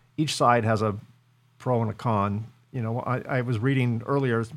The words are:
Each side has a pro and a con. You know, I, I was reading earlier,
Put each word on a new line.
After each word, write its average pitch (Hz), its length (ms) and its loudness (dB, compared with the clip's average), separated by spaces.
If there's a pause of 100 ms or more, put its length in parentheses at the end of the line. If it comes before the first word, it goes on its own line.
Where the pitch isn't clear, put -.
(160)
Each 151 180 -2
side 120 300 4
has 110 180 2
a 104 140 0 (640)
pro 123 220 0
and 110 100 0
a 98 40 -6
con. 104 520 0 (260)
You 127 100 -6
know, 113 180 -4
I, 127 200 -4 (180)
I - 40 0
was 120 160 -2
reading 123 480 0
earlier, 127 380 0 (120)